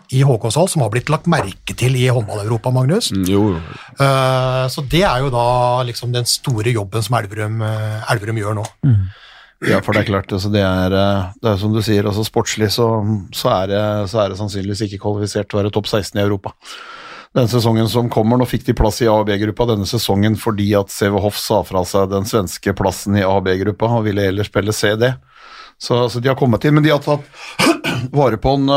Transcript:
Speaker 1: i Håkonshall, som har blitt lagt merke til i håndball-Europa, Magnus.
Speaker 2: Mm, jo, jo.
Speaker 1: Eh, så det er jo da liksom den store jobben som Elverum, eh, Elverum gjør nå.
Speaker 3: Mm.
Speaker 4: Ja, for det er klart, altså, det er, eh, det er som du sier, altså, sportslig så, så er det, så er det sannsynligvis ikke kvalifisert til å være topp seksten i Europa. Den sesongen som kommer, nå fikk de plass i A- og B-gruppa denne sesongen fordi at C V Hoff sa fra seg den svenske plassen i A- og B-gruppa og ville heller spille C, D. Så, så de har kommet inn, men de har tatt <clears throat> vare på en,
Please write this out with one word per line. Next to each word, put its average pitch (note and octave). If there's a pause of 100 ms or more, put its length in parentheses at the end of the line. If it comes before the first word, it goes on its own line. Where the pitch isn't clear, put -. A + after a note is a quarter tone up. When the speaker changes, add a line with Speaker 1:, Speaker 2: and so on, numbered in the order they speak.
(100)
Speaker 1:
i C3
Håkonshall, C#3
som D3+
har G#2+
blitt A#2+
lagt D#3
merke G#2+
til C3
i B2+
håndball-Europa, A2+
Magnus. C3+
Speaker 2:
Mm, G2
jo, G2+
jo. E2 (440)
Speaker 1:
Eh, C3
så D3+
det D#3+
er C3+
jo C#3
da B2
liksom A#2+
den A#2+
store A#2
jobben G2+
som A#2+
Elverum, G#2+
eh, G#2+
Elverum A2+
gjør G#2+
nå. G2+ (180)
Speaker 3:
Mm. G#2 (600)
Speaker 4:
Ja, G2
for G#2
det G#2+
er G2+
klart, G2
altså, G2+
det G#2
er, F#2
eh, G2 (140)
det A2+
er G2+
som G#2+
du A2
sier, G2+
altså, G#2+
sportslig G#2+
så, A2+ (280)
så - (140)
er F#2+
det, G#2
så A2+
er F#2+
det F#2+
sannsynligvis G2+
ikke G2+
kvalifisert G#2
til G#2+
å G2
være G#2
topp G2+
seksten G#2
i G2+
Europa. G#2 (840)
Den C3
sesongen A2+
som A#2+
kommer, A#2
nå B2
fikk -
de A#2+
plass G#2+
i A2+
A- A2
og G#2
B-gruppa G#2
denne G2+
sesongen G#2+
fordi G#2
at G2
C G#2
V G2+
Hoff G2+
sa G#2
fra F#2
seg G2
den G2
svenske G2
plassen F#3+
i G2+
A- F#2+
og F#2
B-gruppa F#2+
og A#2
ville G2+
heller G2
spille A2
C, G#2
D. B2 (640)
Så, B2
så A#2+
de C3+
har C3
kommet A#2+
inn, D3
men D3+
de D#3
har C#3+
tatt C#3+ (480)
<clears throat> B2+
vare C3
på C3+
en, C#3 (100)